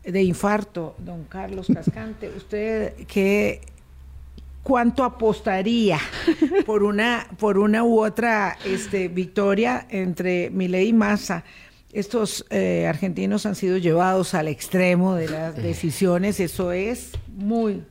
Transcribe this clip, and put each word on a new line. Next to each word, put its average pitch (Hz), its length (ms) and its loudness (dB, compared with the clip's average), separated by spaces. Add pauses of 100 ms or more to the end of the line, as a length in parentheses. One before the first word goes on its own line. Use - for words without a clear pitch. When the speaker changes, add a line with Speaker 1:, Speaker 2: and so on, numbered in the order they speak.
Speaker 1:
de 190 200 0
infarto, 196 720 0 (100)
don 170 200 -12
Carlos 190 480 -10
Cascante. 214 600 -4
<laughs> 190 40 -16
¿Usted 214 580 -4 (120)
qué, 202 540 2 (1000)
cuánto 240 420 2
apostaría 214 960 2 (640)
por 214 180 0
una, 214 440 2 (120)
por 202 200 2
una 214 260 4
u 226 180 6
otra, 214 600 0
este, 202 440 -2
victoria 196 840 0
entre 180 600 -2
Milei 185 380 2
y 233 40 2
Massa? 208 520 2 (480)
Estos, 208 580 -2
eh, 180 380 0
argentinos 190 580 -2
han 202 80 -2
sido 185 240 0
llevados 180 560 2
al 156 140 0
extremo 180 680 2
de 160 140 -2
las 156 280 -6
Speaker 2:
Eh. - 60 -6
Speaker 1:
decisiones. 175 800 0
Eso 175 320 -2
es 214 400 -6 (240)
muy 202 540 -2